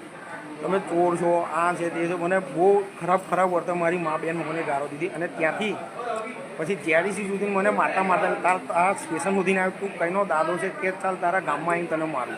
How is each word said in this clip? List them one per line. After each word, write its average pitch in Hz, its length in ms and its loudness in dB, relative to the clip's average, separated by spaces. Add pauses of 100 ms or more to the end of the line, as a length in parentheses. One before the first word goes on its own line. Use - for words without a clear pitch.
(640)
તમે 175 160 0
ચોર 175 380 2
છો, 170 380 2
આ 170 200 2
છે, 170 200 -2
તે 170 120 0
છે. 170 80 -2
મને 175 240 0
બહુ 190 440 4 (180)
ખરાબ, 180 200 2 (100)
ખરાબ 180 200 4
વર્તન 175 220 0
મારી 175 260 2
મા 160 180 0
બેન 160 200 -2
મને 160 260 -4
ગાળો 147 240 -2
દીધી. 147 220 -6
અને 170 180 -4
ત્યાંથી 175 500 -2 (800)
પછી 160 180 -2
જે 160 280 2
ડી 202 100 0
સી 190 160 -4
સુધી 196 180 -2
મને 202 240 2
મારતા 190 320 2
મારતા, 185 320 2
"તાર, 175 380 0
આ 180 200 4
સ્ટેશન 190 420 -2
સુધીને 190 260 2
આવ્યો, 185 200 -2
તું 196 180 -6
કઈનો 180 260 0
દાદો 165 320 2
છે 190 120 -2
કે 185 220 -2
ચાલ 185 260 -2
તારા 180 240 2
ગામમાં 156 320 0
આવીને 170 140 0
તને 160 180 -2
મારું?" 127 340 -4